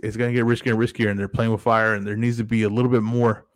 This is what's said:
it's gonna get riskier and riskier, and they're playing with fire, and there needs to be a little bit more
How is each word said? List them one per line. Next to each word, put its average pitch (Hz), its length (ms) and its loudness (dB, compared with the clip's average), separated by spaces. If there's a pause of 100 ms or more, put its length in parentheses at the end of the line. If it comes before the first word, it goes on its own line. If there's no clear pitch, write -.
it's 107 140 -8
gonna 120 160 -2
get 120 120 2
riskier 117 280 0
and 110 80 2
riskier, 117 300 0
and 101 80 -2
they're 98 100 -4
playing 113 240 0
with 107 100 -2
fire, 110 320 2
and 101 120 -4
there 104 100 -4
needs 117 220 -2
to 117 60 -4
be 110 200 0
a 104 40 0
little 120 220 0
bit 120 140 2
more 117 520 0